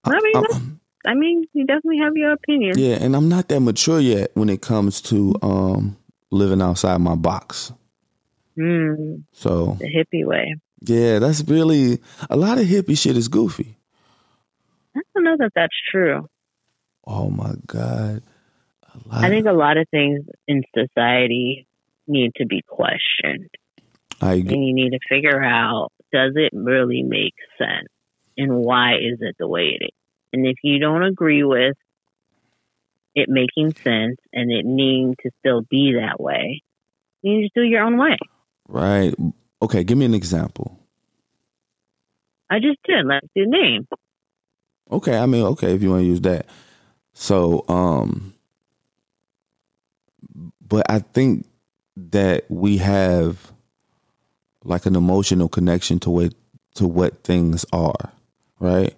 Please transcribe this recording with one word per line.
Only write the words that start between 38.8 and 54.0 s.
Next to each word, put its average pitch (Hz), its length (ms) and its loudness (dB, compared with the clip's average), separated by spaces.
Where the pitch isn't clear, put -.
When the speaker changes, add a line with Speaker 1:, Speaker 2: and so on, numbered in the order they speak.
Speaker 1:
Okay, 104 220 0
give 120 140 2
me 139 60 4
an 117 100 4
example. 87 640 -4
Speaker 2:
I 214 120 0
just 277 240 0
did. 269 200 0
Like, 139 180 0
the 196 120 0
name. 180 400 0
Speaker 1:
Okay, 113 280 -2
I 120 80 2
mean, 120 180 2
okay, 95 300 0
if 98 80 0
you 95 80 2
wanna 90 140 2
use 87 180 2
that. 90 240 -2
So, 87 560 0
um, 87 640 0
but 104 220 0
I 107 120 0
think 123 460 0
that 92 520 0
we 98 300 0
have, 92 760 0